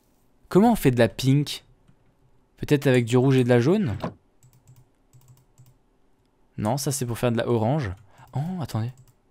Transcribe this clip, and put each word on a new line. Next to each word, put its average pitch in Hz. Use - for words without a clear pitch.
Comment 226
on 208
fait 143
de 120
la 113
pink ? -
Peut-être 143
avec 127
du 117
rouge 131
et 127
de 120
la 123
jaune ? 160
Non, 110
ça 143
c'est 131
pour 117
faire 120
de 113
la 117
orange. 117
Oh, 170
attendez. 117